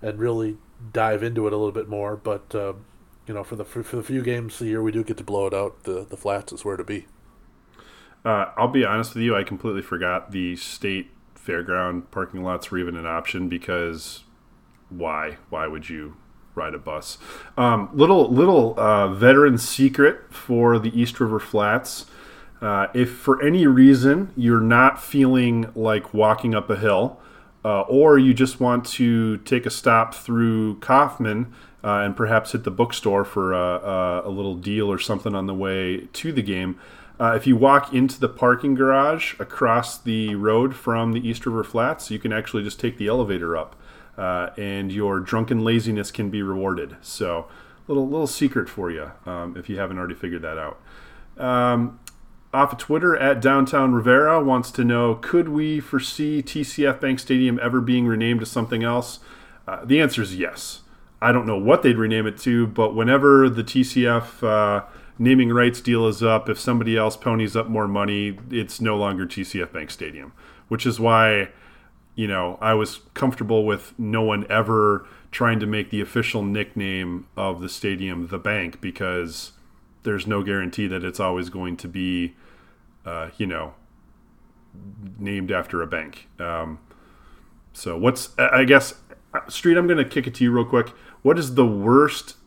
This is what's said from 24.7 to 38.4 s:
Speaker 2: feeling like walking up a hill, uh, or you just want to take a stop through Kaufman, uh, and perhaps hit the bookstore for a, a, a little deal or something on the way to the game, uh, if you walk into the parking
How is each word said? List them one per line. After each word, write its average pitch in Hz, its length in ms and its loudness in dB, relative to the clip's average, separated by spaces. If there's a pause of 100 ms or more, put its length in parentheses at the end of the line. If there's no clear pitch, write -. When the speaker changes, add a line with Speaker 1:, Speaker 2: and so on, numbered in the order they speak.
Speaker 2:
feeling 123 720 2
like 110 380 -2
walking 107 420 2
up 104 140 -2
a 107 80 0
hill, 101 420 0 (460)
uh, 104 180 0
or 143 360 8
you 131 160 6
just 127 260 0
want 123 240 2
to 113 540 0
take 123 260 -2
a 127 60 -4
stop 113 440 2
through 110 680 0
Kaufman, 123 720 0 (280)
uh, 104 180 0
and 101 140 -2
perhaps 110 380 0
hit 110 120 -4
the 104 60 -4
bookstore 101 540 0
for 95 300 -2
a, 90 40 0
a, 90 720 -2
a - 20 -8
little 98 260 -6
deal 101 360 -2
or 95 60 -2
something 104 360 -4
on 95 120 -4
the 98 80 -4
way 95 580 -4
to 160 200 -8
the 131 100 0
game, 92 360 -4 (400)
uh, 117 160 2
if 123 120 -2
you 131 80 6
walk 139 380 4
into 131 260 0
the 120 120 0
parking 123 440 2